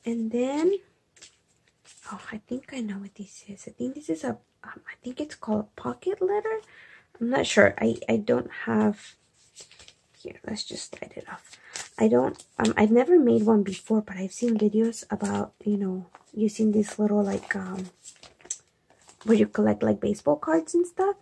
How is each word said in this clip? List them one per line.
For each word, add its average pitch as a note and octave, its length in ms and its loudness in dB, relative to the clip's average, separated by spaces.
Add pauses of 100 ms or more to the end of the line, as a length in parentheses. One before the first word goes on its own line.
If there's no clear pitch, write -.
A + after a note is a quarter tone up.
And A#3 260 -4
then, C#4 440 0 (1400)
oh, G3 80 -12 (120)
I A3 60 -10
think B3 340 -10
I C4 80 -8
know G#3 160 -6
what G3+ 180 -12
this - 340 -18
is. G3 180 -18
I - 60 -16
think B3 220 -6
this D4+ 140 -16
is D#4+ 160 -4
a, B3 140 -4 (260)
um, - 220 -18
I - 160 -16
think B3 180 -12
it's D4+ 140 -8
called G#3+ 260 -4
a - 200 -12
pocket B3 420 -6
letter. G#4 380 -2 (600)
I'm A#3 100 -2
not C4+ 160 0
sure. G3+ 320 4
I, A3+ 180 0 (120)
I A3+ 80 2
don't G#3+ 340 0 (140)
have, G#3+ 520 0 (1040)
here, - 240 -16
let's - 180 -8
just - 260 -12
slide - 260 -14
it - 140 -12
off. - 280 -18 (400)
I A3 100 6
don't, A#3+ 340 2 (160)
um, A3+ 180 2
I've G#3+ 140 6
never B3+ 280 6
made A#3 240 6
one G#3+ 200 6
before, G3 380 -2
but G3+ 160 -8
I've F#3 160 -8
seen A#3 240 -2
videos G#3+ 540 0
about, G3+ 420 -4 (120)
you G#3 120 0
know, F#3 300 -4 (260)
using G#3+ 400 0
this G#3 260 0
little, G#3 240 2
like, G3 340 -2
um, F#3 340 -10 (1300)
where A3 120 4
you G#3+ 100 6
collect, G#3 360 0
like, G#3+ 180 0
baseball G#3 360 0
cards D#4+ 380 -2
and F4 120 2
stuff. G4 360 -2